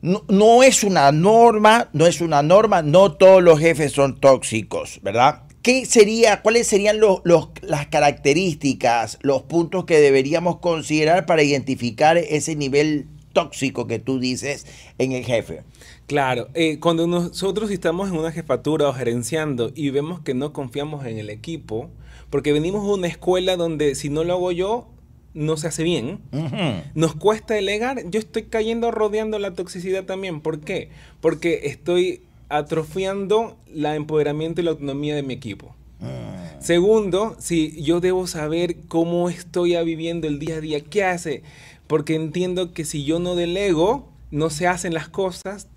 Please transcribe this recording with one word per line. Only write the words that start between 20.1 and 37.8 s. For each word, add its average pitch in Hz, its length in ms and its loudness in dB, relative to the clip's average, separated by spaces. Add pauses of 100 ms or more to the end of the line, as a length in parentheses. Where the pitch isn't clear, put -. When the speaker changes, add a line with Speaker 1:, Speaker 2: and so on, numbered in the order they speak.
Speaker 2:
que 147 120 -6
no 143 200 -6
confiamos 143 520 -10
en 113 140 -10
el 104 100 -12
equipo, 113 600 -10 (400)
porque 143 240 -2
venimos 180 340 -2
de 202 60 0
una 185 140 -4
escuela 185 500 -2
donde 156 380 -2
si 151 140 -8
no 151 140 -2
lo 175 100 -2
hago 180 180 -2
yo, 196 360 -4 (480)
no 156 220 -4
se 156 100 -6
hace 160 160 -6
bien. 165 380 -4 (100)
Speaker 1:
Ujú. 147 240 -6 (400)
Speaker 2:
Nos 160 200 -2
cuesta 214 380 -2
delegar. 208 560 -4
Yo 202 100 -4
estoy 220 240 -8
cayendo 226 460 -4
rodeando 214 480 -4
la 202 160 -6
toxicidad 185 520 -8
también. 185 360 -8
¿Por 156 200 -6
qué? 170 280 -8 (320)
Porque 160 440 0
estoy 180 580 -2 (260)
atrofiando 190 1080 -4 (140)
la 151 240 -4
empoderamiento 151 640 -4
y - 20 -2
la 165 80 0
autonomía 147 440 -6
de 147 60 -4
mi 131 140 -8
equipo. - 400 -14 (240)
Speaker 1:
Mm. 107 600 -14
Speaker 2:
Segundo, 196 800 2
si 156 420 -4